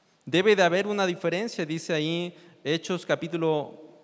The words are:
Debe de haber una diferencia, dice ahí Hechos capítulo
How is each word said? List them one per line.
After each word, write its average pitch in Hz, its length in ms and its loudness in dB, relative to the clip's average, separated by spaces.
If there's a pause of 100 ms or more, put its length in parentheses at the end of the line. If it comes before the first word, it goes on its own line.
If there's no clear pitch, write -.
(260)
Debe 185 300 4
de 185 80 6
haber 185 240 2
una 202 180 0
diferencia, 175 580 -4
dice 160 300 -6
ahí 170 400 -2 (300)
Hechos 165 420 -2
capítulo 160 720 -2 (240)